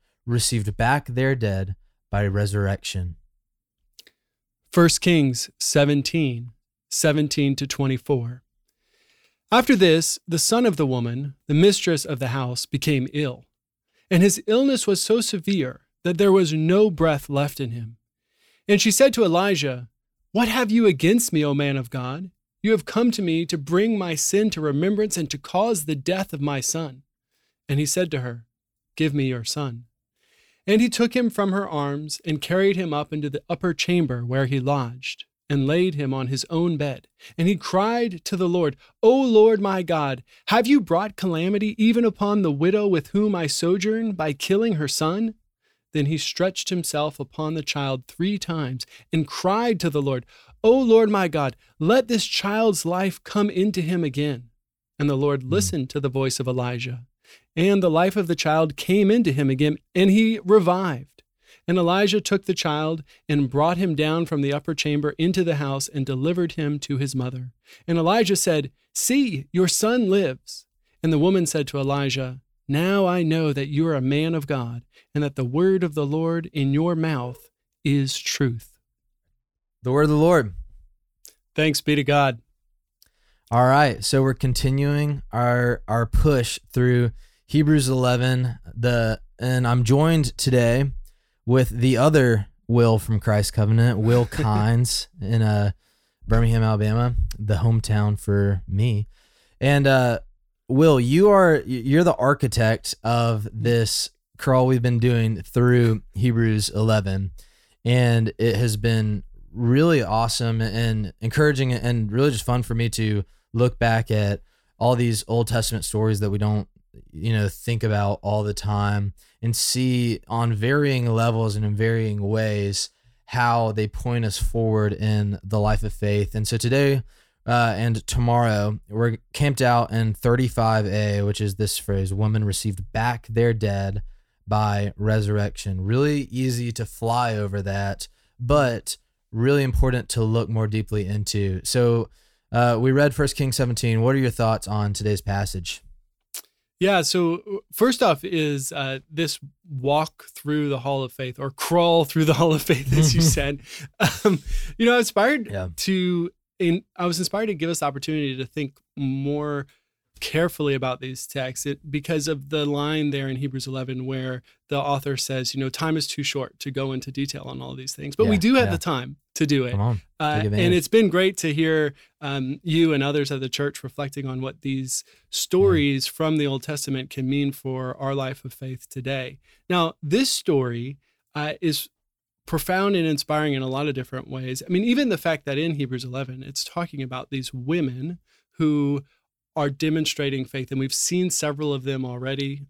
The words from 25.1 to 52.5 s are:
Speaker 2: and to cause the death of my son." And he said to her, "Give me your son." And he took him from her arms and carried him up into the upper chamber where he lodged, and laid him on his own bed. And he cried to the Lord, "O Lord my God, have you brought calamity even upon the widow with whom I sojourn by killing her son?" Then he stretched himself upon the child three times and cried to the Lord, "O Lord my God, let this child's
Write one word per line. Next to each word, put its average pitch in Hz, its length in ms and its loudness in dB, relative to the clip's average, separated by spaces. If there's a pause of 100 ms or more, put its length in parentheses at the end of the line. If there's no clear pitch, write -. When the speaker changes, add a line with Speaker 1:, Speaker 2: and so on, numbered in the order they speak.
Speaker 2:
and 165 140 -4
to 147 80 -8
cause 196 460 -2
the 151 100 -4
death 185 380 -4
of 143 80 -8
my 143 200 -2
son." 139 420 -6 (680)
And 139 100 0
he 147 80 0
said 180 240 -2
to 135 120 -4
her, 120 220 -10 (520)
"Give 151 180 0
me 139 120 0
your 123 180 -4
son." 120 400 -8 (840)
And 214 140 4
he 240 80 4
took 240 260 0
him 240 160 0
from 196 220 -2
her 196 160 -4
arms 147 560 -6
and 151 160 -4
carried 190 340 2
him 175 180 -4
up 147 200 -4
into 147 180 -6
the 147 180 -8
upper 175 240 -2
chamber 151 540 0
where 131 200 0
he 139 120 -2
lodged, 127 680 -4 (220)
and 139 200 0
laid 175 260 2
him 139 180 -4
on 131 140 -4
his 127 240 -6
own 170 260 -2
bed. 143 300 -6 (320)
And 170 80 0
he 202 80 2
cried 202 720 -2
to 202 120 -4
the 180 120 0
Lord, 170 280 0 (240)
"O 233 140 6
Lord 220 460 6
my 190 240 -2
God, 143 400 -2 (220)
have 226 200 2
you 277 140 6
brought 185 340 -2
calamity 190 640 -2
even 226 260 4
upon 208 380 0
the 165 80 2
widow 190 380 0
with 165 200 0
whom 208 280 0
I 165 100 -2
sojourn 202 680 -2
by 156 180 -4
killing 208 400 0
her 151 160 -2
son?" 202 460 -2 (580)
Then 147 140 0
he 156 120 -2
stretched - 520 -4
himself 151 500 -4
upon 156 340 -6
the 156 80 -6
child 135 460 -4
three 196 300 -4
times 139 480 -6 (260)
and 160 140 0
cried 214 540 0
to 170 80 -2
the 147 140 -2
Lord, 131 240 -4 (360)
"O 233 160 6
Lord 226 300 6
my 190 200 2
God, 143 280 -2 (220)
let 226 300 4
this 226 180 0
child's 208 580 0